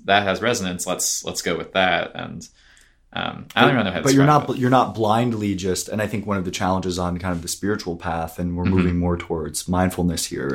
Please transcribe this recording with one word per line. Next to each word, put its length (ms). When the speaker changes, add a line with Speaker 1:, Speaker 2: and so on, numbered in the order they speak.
Speaker 1:
that 180
has 180
resonance. 460
Let's, 380
let's 180
go 140
with 160
that." 420
And, 320
um, 320
I 60
don't 80
Speaker 2:
But 40
Speaker 1:
even 120
know 60
how 80
to 40
Speaker 2:
but 100
you're 120
Speaker 1:
describe 20
Speaker 2:
not 160
Speaker 1:
it. 40
Speaker 2:
bl-, 140
you're 100
not 240
blindly 600
just, 340
and 120
I 60
think 180
one 120
of 80
the 60
challenges 460
on 220
kind 140
of 80
the 60
spiritual 480
path, 440
and 180
we're 60
Speaker 1:
Mm-hmm. 100
Speaker 2:
moving 260
more 180
towards 500
mindfulness 580
here 300